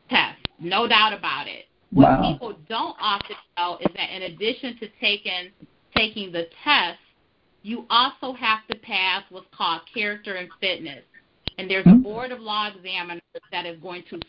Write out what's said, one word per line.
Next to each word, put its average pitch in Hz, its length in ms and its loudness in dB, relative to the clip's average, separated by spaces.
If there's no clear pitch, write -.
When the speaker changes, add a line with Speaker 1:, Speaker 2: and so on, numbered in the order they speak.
Speaker 1:
test, 160 300 0
no 190 280 -2
doubt 214 240 4
about 147 360 -6
it. 82 180 -14
What 135 160 8
Speaker 2:
Wow. - 240 4
Speaker 1:
people - 220 -8
don't 247 320 -4
often 202 340 -2
know 175 240 -2
is 180 140 0
that 190 160 -6
in 185 120 -10
addition 220 540 -6
to 214 100 -12
taking, 196 500 -2
taking 220 380 -2
the 170 160 -4
test, 214 360 2
you 220 260 -8
also 262 420 2
have 226 360 -2
to - 100 -6
pass 196 520 -2
what's 185 240 -18
called 165 280 -4
character 208 420 -6
and 180 140 -10
fitness. 160 420 -6
And 185 120 -10
there's 190 180 0
a - 20 12
Speaker 2:
Mm-hmm. 240 140 12
Speaker 1:
board 233 280 -6
of 247 80 -12
law 214 340 -4
examiners 180 480 -10
that 175 140 -6
is 170 160 -10
going 180 300 -12
to 180 180 -12